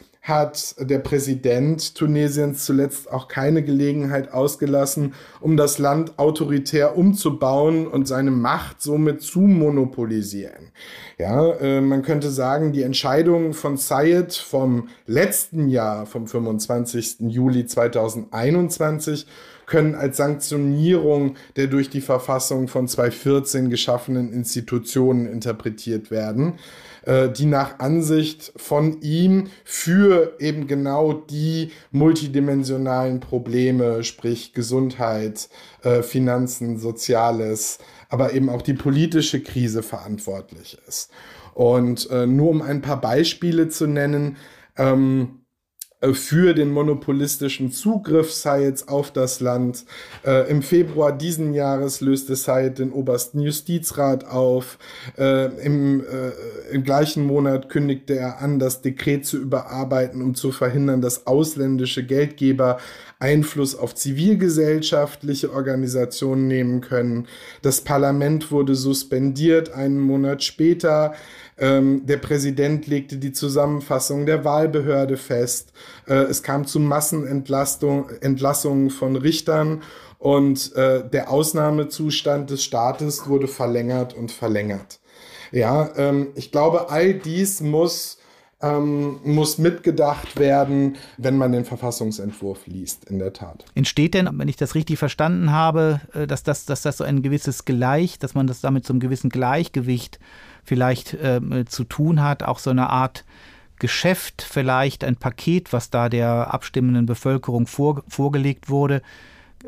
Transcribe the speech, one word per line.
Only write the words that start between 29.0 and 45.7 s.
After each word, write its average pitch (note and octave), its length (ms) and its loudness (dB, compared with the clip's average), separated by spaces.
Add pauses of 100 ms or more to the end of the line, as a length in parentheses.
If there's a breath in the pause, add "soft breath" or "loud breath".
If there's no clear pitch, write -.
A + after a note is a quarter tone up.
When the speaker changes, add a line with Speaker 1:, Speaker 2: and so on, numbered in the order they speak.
Speaker 1:
ihm F#3 460 2 (180 loud breath)
für F3+ 720 4
eben D3+ 280 -4
genau C#3+ 440 0
die D#3 600 -4 (200 loud breath)
multidimensionalen C3+ 1300 2
Probleme, A#2+ 840 0
sprich - 480 -6
Gesundheit, A#2 960 -2 (340 loud breath)
äh, B2 180 2
Finanzen, B2 800 -2
Soziales, A2+ 1000 -2 (280 loud breath)
aber C3 240 0
eben C3+ 180 2
auch B2 120 -4
die C#3+ 120 -2
politische D3+ 680 0
Krise A2+ 400 -2
verantwortlich G2+ 920 -10 (100)
ist. - 240 -10 (420 loud breath)
Und, B2 560 2
äh, B2 160 2
nur C#3+ 260 4
um D#3 100 2
ein C#3+ 200 -4
paar C#3 200 -4
Beispiele E3 640 2
zu D#3 180 -4
nennen, D3 520 0 (400 loud breath)
ähm, C3 640 2 (580)